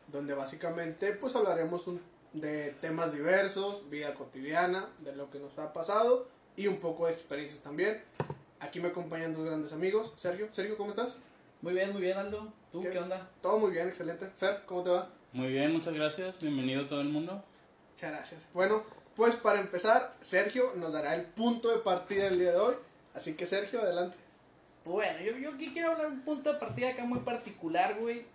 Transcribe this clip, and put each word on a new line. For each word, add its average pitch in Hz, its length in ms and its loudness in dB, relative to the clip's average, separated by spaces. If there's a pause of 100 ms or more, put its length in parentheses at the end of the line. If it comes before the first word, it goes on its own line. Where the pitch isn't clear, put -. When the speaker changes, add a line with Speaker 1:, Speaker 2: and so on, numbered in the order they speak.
Speaker 1:
donde 143 260 -4
básicamente, 160 800 -4
pues, 262 240 -4
hablaremos 175 500 2
un, 175 140 -6 (320)
de 151 380 -4 (100)
temas 160 320 -2
diversos, 190 800 0
vida 147 240 -6
cotidiana, 170 760 -2 (120)
de 143 140 -10
lo 139 160 -10
que 143 80 -12
nos 143 200 -14
ha 151 140 -8
pasado 220 560 2 (280)
y 196 100 -2
un 190 120 2
poco 165 280 -2
de 165 60 2
experiencias 147 480 -8
también. 185 420 -2 (560)
Aquí - 220 -8
me 175 80 0
acompañan 165 460 -4
dos 160 100 -4
grandes 156 280 -4
amigos. 190 440 0
Sergio, 185 360 -4
Sergio, 214 240 -4
¿cómo 208 140 -4
estás? 226 280 -4 (440)
Speaker 2:
Muy 175 120 -2
bien, 196 180 2
muy 202 100 -4
bien, 185 160 0
Aldo. 208 340 -6 (200)
¿Tú 175 100 -6
Speaker 1:
¿Qué? 180 80 -4
Speaker 2:
qué 185 80 -4
onda? 185 320 -6 (100)
Speaker 1:
Todo 208 180 4
muy 208 120 4
bien, 170 180 0
excelente. 170 380 -6 (100)
Fer, 196 300 0
¿cómo 180 160 -2
te 180 80 2
va? 180 200 4 (220)
Speaker 3:
Muy 127 160 -2
bien, 139 240 4
muchas 165 220 0
gracias. 156 480 -2
Bienvenido 139 440 0
todo 143 140 -2
el 143 80 0
mundo. 170 360 -4 (480)
Speaker 1:
Muchas 160 200 -10
gracias. 156 400 -12
Bueno, 202 300 4 (320)
pues, 233 220 6
para 202 240 4
empezar, 214 600 4
Sergio 208 540 4
nos 165 180 -4
dará 151 220 0
el 175 80 0
punto 233 480 2
de 226 80 4
partida 196 460 2
del 185 160 4
día 180 100 6
de 175 80 6
hoy. 240 160 6 (400)
Así 160 200 -6
que, 175 120 -6
Sergio, 202 340 -2
adelante. 180 360 0 (680)
Speaker 2:
Bueno, 180 360 0
yo, 220 160 -2
yo 277 160 -6
aquí 277 220 -8
quiero 330 180 2
hablar 320 140 0
un 269 160 -6
punto 302 320 0
de 294 40 -4
partida 233 320 -2
acá 247 140 -4
muy 247 160 0
particular, 202 800 0
güey. 233 240 -2 (100)